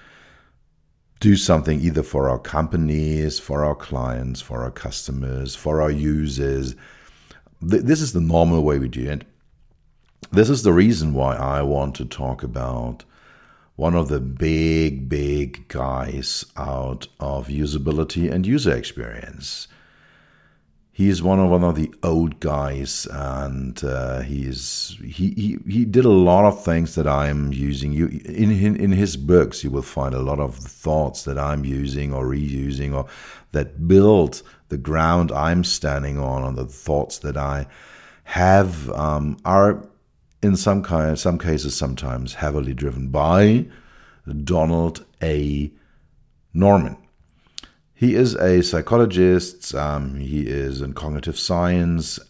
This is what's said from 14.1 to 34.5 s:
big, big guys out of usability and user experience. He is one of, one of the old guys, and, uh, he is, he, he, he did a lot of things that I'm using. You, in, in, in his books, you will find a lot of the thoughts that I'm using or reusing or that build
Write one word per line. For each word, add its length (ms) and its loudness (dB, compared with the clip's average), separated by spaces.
big, 880 0
big 600 -4
guys 760 -6
out 500 -6
of 260 -6
usability 840 -2
and 120 -2
user 300 0
experience. 960 -12
He 200 2
is 120 0
one 160 4
of, 120 4
one 120 4
of 140 2
the 260 -4
old 380 0
guys, 720 -6
and, 720 -8
uh, 380 -4
he 240 -6
is, 540 -10
he, 360 -4
he, 220 -2
he 140 2
did 220 6
a 40 8
lot 340 8
of 200 4
things 320 0
that 100 0
I'm 460 0
using. 400 -4
You, 160 0
in, 260 2
in, 260 2
in 160 2
his 240 2
books, 460 4
you 80 -4
will 120 -2
find 320 -6
a 80 -4
lot 180 -2
of 200 -6
the 80 -16
thoughts 560 -4
that 140 -6
I'm 260 -4
using 480 -4
or 140 -4
reusing 680 -4
or 140 -4
that 340 -4
build 560 6